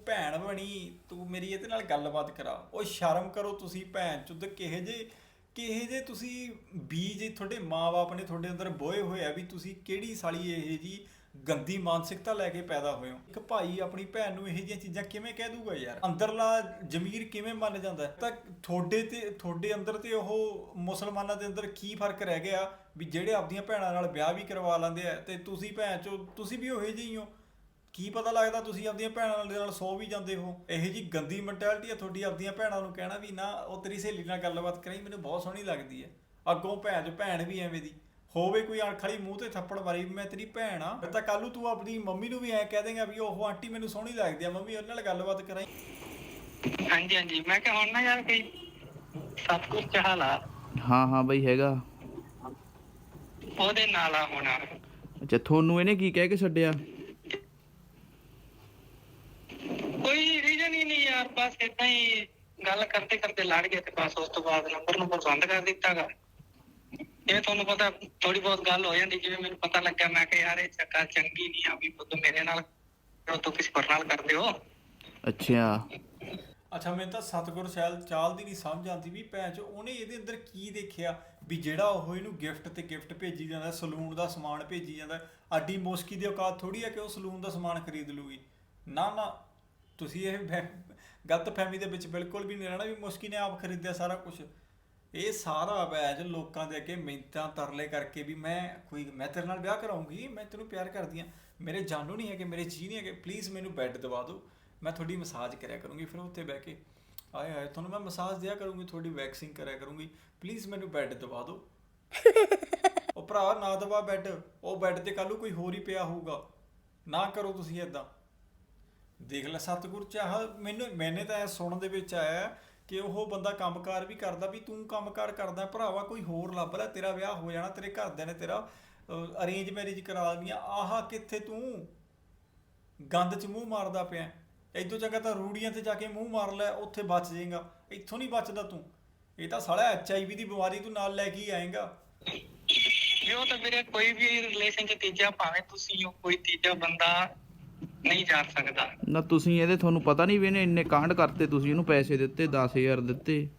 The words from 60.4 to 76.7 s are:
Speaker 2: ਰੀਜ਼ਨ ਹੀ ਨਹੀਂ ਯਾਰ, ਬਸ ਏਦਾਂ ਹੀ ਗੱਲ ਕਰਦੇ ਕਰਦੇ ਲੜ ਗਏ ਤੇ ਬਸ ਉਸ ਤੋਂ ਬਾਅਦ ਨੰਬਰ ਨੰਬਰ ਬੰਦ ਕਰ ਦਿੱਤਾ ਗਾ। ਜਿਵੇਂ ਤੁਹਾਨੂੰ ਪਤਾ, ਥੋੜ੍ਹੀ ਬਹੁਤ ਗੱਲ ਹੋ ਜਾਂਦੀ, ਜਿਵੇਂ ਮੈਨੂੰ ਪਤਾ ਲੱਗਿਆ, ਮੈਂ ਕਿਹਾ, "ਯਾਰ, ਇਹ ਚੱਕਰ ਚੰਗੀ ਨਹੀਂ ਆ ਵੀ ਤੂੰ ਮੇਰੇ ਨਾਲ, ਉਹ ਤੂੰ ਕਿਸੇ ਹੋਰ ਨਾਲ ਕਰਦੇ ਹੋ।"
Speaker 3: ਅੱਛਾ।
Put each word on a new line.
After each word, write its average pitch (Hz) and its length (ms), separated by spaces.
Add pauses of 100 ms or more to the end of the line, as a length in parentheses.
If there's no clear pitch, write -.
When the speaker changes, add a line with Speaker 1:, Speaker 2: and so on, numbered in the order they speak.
Speaker 2:
ਰੀਜ਼ਨ 330 320
ਹੀ 320 100
ਨਹੀਂ 302 160
ਯਾਰ, 262 280
ਬਸ 247 340
ਏਦਾਂ 233 260
ਹੀ 233 400 (400)
ਗੱਲ 202 180
ਕਰਦੇ 208 320
ਕਰਦੇ 208 260
ਲੜ 175 240
ਗਏ 180 120
ਤੇ - 120
ਬਸ 160 260
ਉਸ 160 120
ਤੋਂ 165 140
ਬਾਅਦ 156 240
ਨੰਬਰ 156 300
ਨੰਬਰ 175 200
ਬੰਦ 151 280
ਕਰ 185 160
ਦਿੱਤਾ 185 320
ਗਾ। 165 160 (1160)
ਜਿਵੇਂ 202 140
ਤੁਹਾਨੂੰ 208 240
ਪਤਾ, 202 240
ਥੋੜ੍ਹੀ 190 520
ਬਹੁਤ 190 260
ਗੱਲ 180 180
ਹੋ 170 100
ਜਾਂਦੀ, 180 240
ਜਿਵੇਂ 185 220
ਮੈਨੂੰ 185 160
ਪਤਾ 175 220
ਲੱਗਿਆ, 175 280
ਮੈਂ 165 180
ਕਿਹਾ, 175 160
"ਯਾਰ, 170 160
ਇਹ 180 120
ਚੱਕਰ 160 360
ਚੰਗੀ 165 440
ਨਹੀਂ 165 220
ਆ 156 40
ਵੀ 160 140
ਤੂੰ - 300
ਮੇਰੇ 180 240
ਨਾਲ, 165 200 (720)
ਉਹ 160 40
ਤੂੰ 156 160
ਕਿਸੇ - 240
ਹੋਰ 139 120
ਨਾਲ 151 140
ਕਰਦੇ 151 320
ਹੋ।" 208 160 (760)
Speaker 3:
ਅੱਛਾ। 113 600 (880)